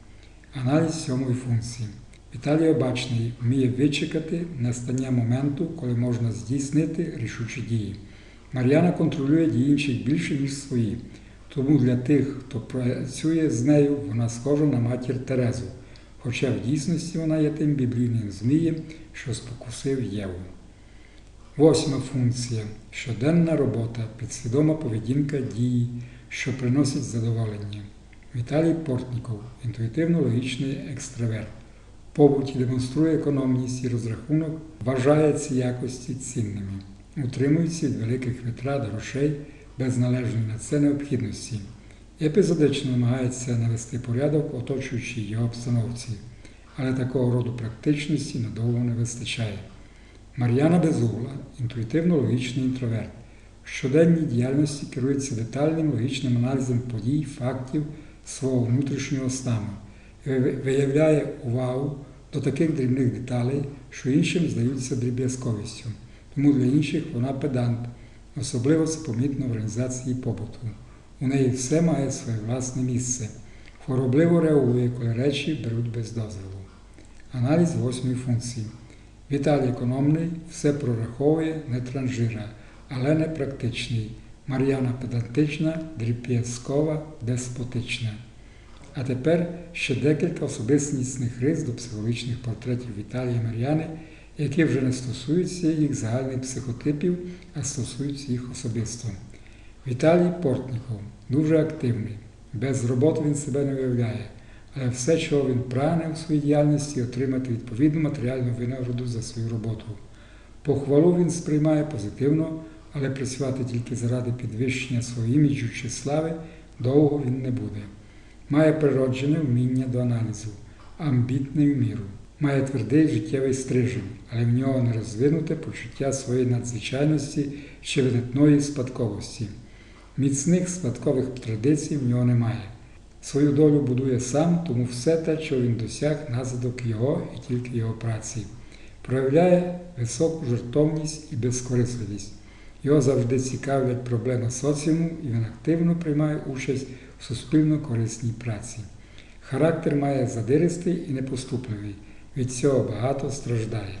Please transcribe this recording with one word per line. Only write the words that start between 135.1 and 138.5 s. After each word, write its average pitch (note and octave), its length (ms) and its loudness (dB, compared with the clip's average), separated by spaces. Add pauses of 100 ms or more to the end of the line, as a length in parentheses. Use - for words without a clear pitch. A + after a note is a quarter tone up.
те, D#3 240 0
що C3 200 -2
він A#2+ 140 2
досяг, C#3 420 -2 (140)
наслідок A#2+ 560 -4
його B2 500 0
і - 120 -14
тільки B2 300 -2
його A2+ 140 0
праці. A2 500 -4 (600)